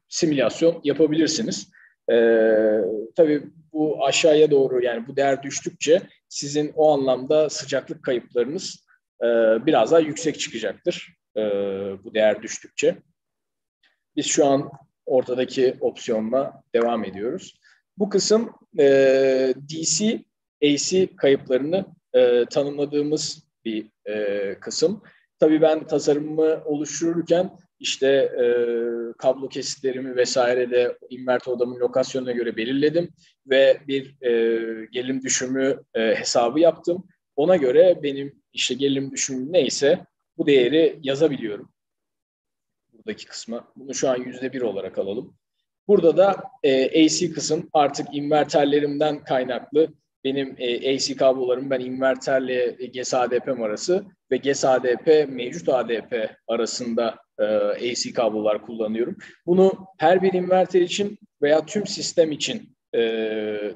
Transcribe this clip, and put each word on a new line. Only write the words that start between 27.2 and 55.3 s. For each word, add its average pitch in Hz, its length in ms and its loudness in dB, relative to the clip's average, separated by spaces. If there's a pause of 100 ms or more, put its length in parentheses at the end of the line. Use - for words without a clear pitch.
işte, - 280 -2
e, 131 380 2 (720)
kablo 135 320 -2
kesitlerimi 131 640 -8
vesaire 123 560 0
de 123 260 0 (120)
inverter 127 420 -4
odamın 123 280 -4
lokasyonuna 127 520 -2
göre 117 260 -4
belirledim 143 520 0 (380)
ve 135 300 6 (100)
bir, 135 340 -4
e, 123 100 -2 (600)
gerilim 127 300 -4
düşümü, 131 600 -2 (100)
e, 110 220 0
hesabı 127 440 0
yaptım. 170 480 0 (280)
Ona 180 200 2
göre 160 480 6
benim 139 380 -8 (120)
işte - 200 -4
gerilim 135 380 -2
düşümüm 131 420 -6
neyse 151 520 2 (320)
bu 160 100 -2
değeri 143 560 4
yazabiliyorum. 131 680 -2 (1200)
Buradaki 110 320 -14
kısma. - 500 -12
Bunu 135 180 -14
şu 143 160 -2
an 127 80 0
yüzde 127 360 -8
bir 131 80 -6
olarak 98 360 -6
alalım. 104 400 -8 (500)
Burada 165 300 6
da, 190 260 2 (200)
e, 135 420 4
A 156 40 4
C 165 220 -2
kısım 151 420 -4
artık 143 400 0
inverterlerimden 147 1080 0
kaynaklı 131 640 0 (360)
benim, 135 340 -4
e, 127 380 -2
A - 20 -4
C 131 180 -4
kablolarım 131 540 0
ben 131 100 -2
inverterle, 127 1000 -2
e, 127 60 -10
G 123 180 -10
S 131 140 -2
A 123 140 0
D 123 80 0
P'm 120 240 -4
arası 175 420 -2 (260)
ve 131 60 0
G 135 160 -2
S 143 140 0
A 127 160 2
D 123 120 0
P 151 300 4
mevcut 135 440 -8